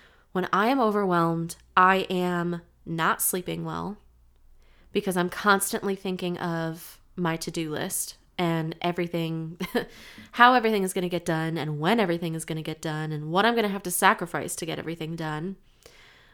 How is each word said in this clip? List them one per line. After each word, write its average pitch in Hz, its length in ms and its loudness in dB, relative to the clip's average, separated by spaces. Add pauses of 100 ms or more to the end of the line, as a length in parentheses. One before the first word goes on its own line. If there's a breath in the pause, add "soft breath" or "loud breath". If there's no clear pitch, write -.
(320 loud breath)
When 180 220 -2
I 202 140 4
am 269 120 2
overwhelmed, 175 760 2 (200)
I 185 340 6
am 175 520 0 (240)
not 165 360 0
sleeping 170 440 -4
well 165 320 -6 (920 soft breath)
because 185 260 -2
I'm 180 120 2
constantly 196 680 0
thinking 185 420 -4
of 165 640 -6 (160)
my 165 220 -2
to-do 165 340 -6
list 151 460 -6 (200)
and 165 440 0
everything, 170 760 -4 (160)
<laughs> - 580 -8
how 247 220 8
everything 220 300 4
is 180 100 -2
gonna 180 160 -2
get 175 160 -2
done 160 320 0
and 151 220 -4
when 196 200 4
everything 170 360 0
is 160 100 -6
gonna 160 160 -6
get 156 200 -8
done 156 300 -4
and 151 200 -6
what 196 140 4
I'm 233 100 4
gonna 208 140 2
have 196 140 -6
to 180 80 -4
sacrifice 185 680 2
to - 80 -8
get 160 140 -6
everything 165 360 -6
done. 165 420 -6 (760 soft breath)